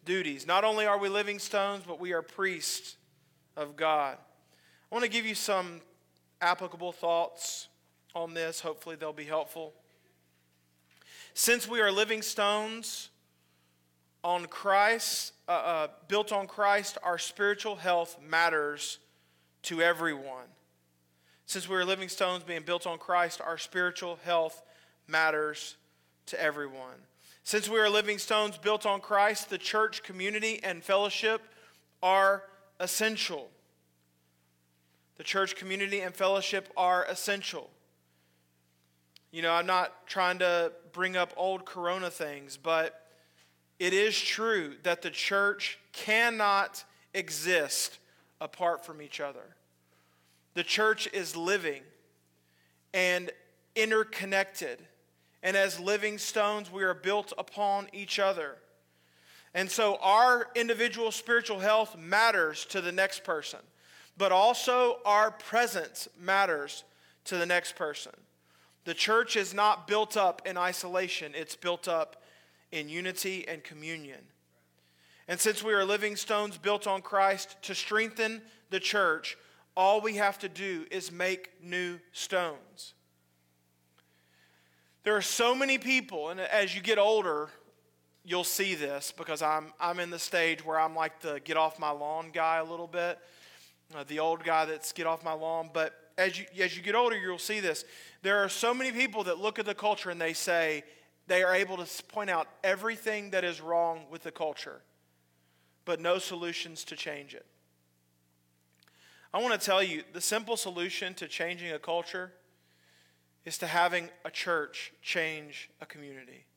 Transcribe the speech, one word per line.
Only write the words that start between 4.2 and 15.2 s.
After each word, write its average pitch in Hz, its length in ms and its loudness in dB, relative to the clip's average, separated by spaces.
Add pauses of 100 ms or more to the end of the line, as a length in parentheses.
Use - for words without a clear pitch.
want 240 80 0
to 226 80 0
give 226 140 0
you 220 100 -4
some 180 460 -2 (600)
applicable 175 500 -2
thoughts - 760 -2 (480)
on 165 180 -6
this. 165 280 -4
Hopefully 160 340 -8
they'll 151 180 -8
be 151 120 -12
helpful. 156 480 -6 (1600)
Since 233 340 2
we 233 140 0
are 202 100 4
living 214 300 0
stones 214 880 -2 (1120)
on 175 220 0
Christ, 202 880 2 (140)